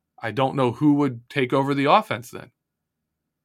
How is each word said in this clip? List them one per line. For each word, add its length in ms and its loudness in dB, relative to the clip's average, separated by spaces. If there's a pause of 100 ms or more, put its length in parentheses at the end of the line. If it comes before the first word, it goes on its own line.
(180)
I 140 -8
don't 240 -2
know 160 2
who 220 2
would 360 -2
take 240 -2
over 200 0
the 120 -2
offense 460 0
then. 200 -16 (920)